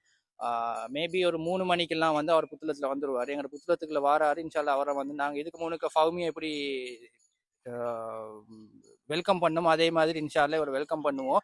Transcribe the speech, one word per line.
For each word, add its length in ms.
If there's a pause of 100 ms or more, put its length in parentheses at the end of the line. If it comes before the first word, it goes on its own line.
(400)
ஆ, 480
maybe 380
ஒரு 120
மூணு 280
மணிக்கெல்லாம் 480
வந்து 180
அவர் 160
புத்தளத்துல 460
வந்துருவாரு. 340
எங்களோட 180
புத்தளத்துக்குள்ள 560
வாராரு. 360
இன்ஷா 220
அல்லாஹ், 180
அவரை 180
வந்து 180
நாங்க 260
இதுக்கு 200
முன்னுக்கு 360
ஃபவுமியை 300
எப்படி, 560 (880)
ஆ, 720 (640)
வெல்கம் 360
பண்ணோமோ, 260
அதே 240
மாதிரி 280
இன்ஷா 180
அல்லாஹ் 180
இவரை 180
வெல்கம் 320
பண்ணுவோம். 380